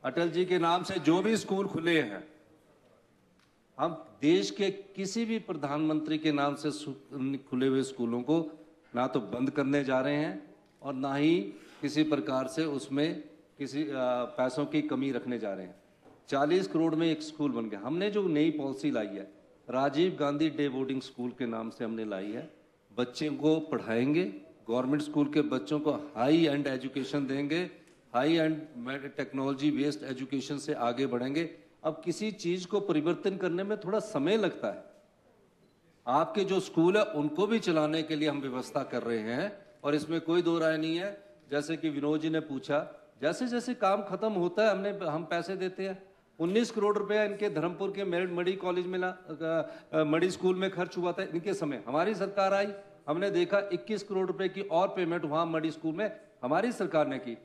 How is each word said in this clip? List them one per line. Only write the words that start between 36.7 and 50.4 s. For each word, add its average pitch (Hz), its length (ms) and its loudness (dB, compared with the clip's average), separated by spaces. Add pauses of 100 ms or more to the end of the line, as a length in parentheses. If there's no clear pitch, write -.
है, 214 80 6
उनको 151 420 0
भी 226 120 2
चलाने 160 440 2
के 156 140 -2
लिए 151 120 0
हम 139 120 -2
व्यवस्था 123 420 -4
कर 120 200 -4
रहे 117 160 -2
हैं 127 480 -4 (180)
और 143 100 2
इसमें 156 260 -2
कोई 165 220 2
दो 170 160 2
राय 160 180 2
नहीं 160 200 0
है। 202 280 -6 (260)
जैसे 147 260 -2
कि 156 140 -2
विनोद 147 300 0
जी 160 100 0
ने 160 100 2
पूछा, 147 680 -4 (120)
जैसे 175 240 0
जैसे 240 280 -2
काम 202 280 2
खत्म 208 300 -2
होता 175 320 2
है, 220 60 6
हमने, 190 200 0
हम 165 340 -4
पैसे 175 320 -4
देते 185 320 -4
हैं। 190 220 -12 (280)
उन्नीस 196 320 2
करोड़ 208 280 2
रुपया 208 260 2
इनके 202 260 -2
धर्मपुर 175 420 -2
के 196 120 -4
मेरिट 180 260 0
मड़ी 175 220 0
कॉलेज 180 340 -2
में 185 120 -2
ला-, 180 440 -4
अ, 160 280 0 (220)
अ, 156 120 4
मड़ी 165 260 4
स्कूल 185 260 2